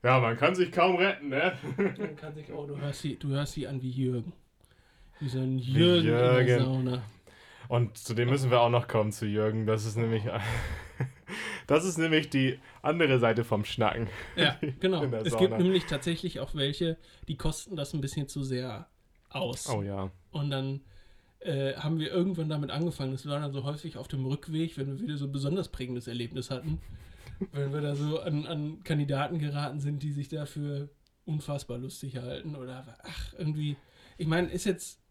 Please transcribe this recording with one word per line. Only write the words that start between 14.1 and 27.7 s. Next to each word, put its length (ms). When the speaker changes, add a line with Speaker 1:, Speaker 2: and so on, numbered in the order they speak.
Speaker 2:
Ja, 220
Speaker 1:
<laughs> 140
Speaker 2:
genau. 220
Speaker 1:
In 80
der 100
Speaker 2:
Es 100
Speaker 1:
Sauna. 160
Speaker 2:
gibt 120
nämlich 260
tatsächlich 560
auch 120
welche, 440
die 80
kosten 400
das 160
ein 80
bisschen 260
zu 160
sehr 440
aus. 400
Speaker 1:
Oh 140
ja. 280
Speaker 2:
Und 200
dann, 300
äh, 360
haben 240
wir 120
irgendwann 380
damit 220
angefangen. 420
Das 120
war 140
dann 140
so 100
häufig 340
auf 120
dem 160
Rückweg, 520
wenn 100
wir 120
wieder 180
so 80
ein 60
besonders 380
prägendes 380
Erlebnis 440
hatten. 340
Speaker 1:
<laughs> 680
Speaker 2:
Wenn 220